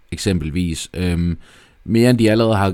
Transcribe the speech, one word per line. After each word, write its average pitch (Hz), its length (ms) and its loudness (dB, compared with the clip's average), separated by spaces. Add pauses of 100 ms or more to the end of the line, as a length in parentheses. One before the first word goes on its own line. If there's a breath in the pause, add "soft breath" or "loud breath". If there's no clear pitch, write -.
(120)
eksempelvis. 85 800 -4
Øhm, 87 440 -2 (520 soft breath)
mere 113 200 4
end 127 80 4
de 110 140 2
allerede 110 240 2
har, 98 180 0